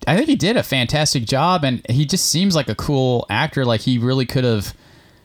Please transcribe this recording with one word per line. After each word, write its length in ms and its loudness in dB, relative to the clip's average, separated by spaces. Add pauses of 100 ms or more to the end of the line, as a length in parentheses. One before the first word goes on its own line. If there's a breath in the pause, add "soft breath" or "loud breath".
I 120 2
think 100 0
he 80 2
did 220 0
a 60 0
fantastic 600 0
job, 380 2
and 260 0
he 160 2
just 240 -2
seems 260 2
like 120 -2
a 80 -2
cool 540 0
actor. 340 -2
Like, 180 0
he 160 0
really 280 0
could 180 -2
have, 300 0 (520 soft breath)